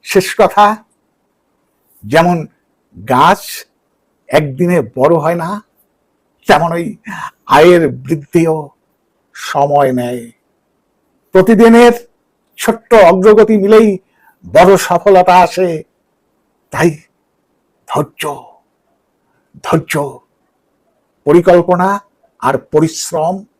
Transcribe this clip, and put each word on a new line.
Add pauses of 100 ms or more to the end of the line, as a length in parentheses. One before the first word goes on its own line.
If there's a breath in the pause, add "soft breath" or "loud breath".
শেষ
কথা, (1200)
যেমন (600)
গাছ (640)
একদিনে
বড়
হয়
না, (840)
তেমনই (500 loud breath)
আয়ের
বৃদ্ধিও (600)
সময়
নেয়। (1000)
প্রতিদিনের (640)
ছোট্ট
অগ্রগতি
মিলেই (540)
বড়
সফলতা
আসে। (880)
তাই (1000)
ধৈর্য, (1160)
ধৈর্য, (1080)
পরিকল্পনা (380)
আর
পরিশ্রম (160)